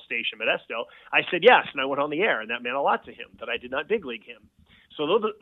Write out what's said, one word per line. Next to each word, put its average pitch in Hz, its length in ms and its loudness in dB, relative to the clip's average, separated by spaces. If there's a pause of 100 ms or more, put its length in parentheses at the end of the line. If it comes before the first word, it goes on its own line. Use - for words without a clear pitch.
station 113 340 -6
Modesto. 123 460 -4 (260)
I 151 180 2
said 170 140 -2
yes, 202 300 8
and 139 80 -4
I 131 40 0
went 139 160 0
on 147 80 0
the 151 120 -2
air, 170 180 0
and 110 100 -8
that 120 140 -6
meant 123 120 -4
a 139 60 -2
lot 208 240 0
to 123 60 -16
him, 117 160 -18 (120)
that 117 100 -12
I 120 80 -4
did 123 140 -10
not 147 180 -4
big 202 160 -2
league 117 200 -10
him. 110 240 -20 (480)
So 151 100 -4
those, 202 160 2 (180)